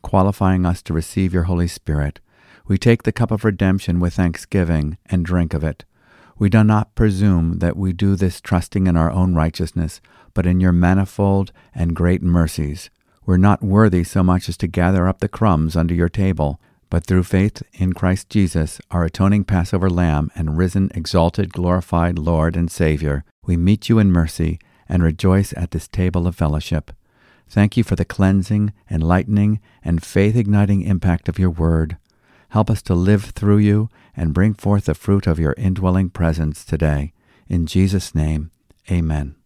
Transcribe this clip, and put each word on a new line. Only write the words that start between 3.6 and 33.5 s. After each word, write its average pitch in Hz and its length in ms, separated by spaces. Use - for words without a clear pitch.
with 87 160
thanksgiving 82 880
and 90 180
drink 85 300
of 78 100
it. 78 220
We 101 100
do 110 140
not 107 320
presume 92 640
that 85 180
we 95 160
do 98 220
this 90 260
trusting 92 460
in 87 100
our 82 140
own 90 240
righteousness, 82 680
but 87 140
in 90 120
your 92 120
manifold 95 800
and 85 200
great 90 280
mercies. 80 680
We're 90 100
not 98 240
worthy 98 420
so 92 200
much 90 260
as 92 80
to 92 100
gather 90 400
up 95 120
the - 80
crumbs 80 480
under 82 180
your 85 160
table, 80 500
but 87 160
through 92 180
faith 98 380
in 92 200
Christ 92 340
Jesus, 85 640
our 87 160
atoning 98 380
Passover 92 460
lamb 80 440
and 78 240
risen, 95 380
exalted, 87 580
glorified 87 640
Lord 80 400
and 85 140
Savior, 76 520
we 90 100
meet 92 320
you 113 120
in 98 120
mercy 82 460
and 87 140
rejoice 92 520
at 85 160
this - 160
table 90 380
of 87 100
fellowship. 78 560
Thank 104 260
you 117 80
for - 140
the 85 80
cleansing, 101 680
enlightening, 101 680
and 85 180
faith-igniting 101 840
impact 90 440
of 87 100
your 92 120
word. 82 480
Help 107 200
us 107 140
to 92 120
live 98 300
through 101 320